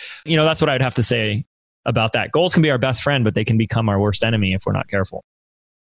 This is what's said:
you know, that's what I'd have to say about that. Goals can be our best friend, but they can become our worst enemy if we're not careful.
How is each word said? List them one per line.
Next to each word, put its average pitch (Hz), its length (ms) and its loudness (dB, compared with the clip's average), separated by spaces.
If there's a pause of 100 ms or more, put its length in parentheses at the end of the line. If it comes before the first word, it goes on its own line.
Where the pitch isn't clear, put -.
(260)
you 160 100 0
know, 156 80 4
that's 160 160 2
what 151 120 2
I'd 127 100 0
have 131 140 0
to 123 80 2
say 110 420 -2 (400)
about 113 280 0
that. 113 180 -4
Goals 175 200 2
can 165 120 4
be 151 80 4
our 127 80 0
best 127 240 -2
friend, 143 200 0
but 107 120 0
they 110 100 0
can 110 140 2
become 113 300 0
our 98 100 2
worst 104 240 0
enemy 107 300 0
if 95 120 -4
we're 101 80 -2
not 95 160 -4
careful. - 340 -6 (680)